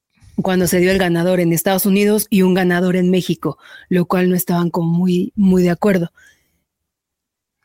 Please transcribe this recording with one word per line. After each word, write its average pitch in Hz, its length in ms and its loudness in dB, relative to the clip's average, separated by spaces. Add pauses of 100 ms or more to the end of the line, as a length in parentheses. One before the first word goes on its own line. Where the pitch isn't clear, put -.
(420)
cuando 185 240 0
se 180 120 0
dio 180 120 2
el 190 80 0
ganador 175 420 0
en 170 140 0
Estados 190 320 -2
Unidos 208 420 2
y 190 140 2
un 185 100 2
ganador 180 440 0
en 180 140 0
México, 170 460 -2 (320)
lo 180 160 0
cual 180 240 0
no 180 80 0
estaban 175 320 -2
como 170 240 -2
muy, 180 440 0
muy 185 260 2
de 175 80 2
acuerdo. 175 420 -2 (1500)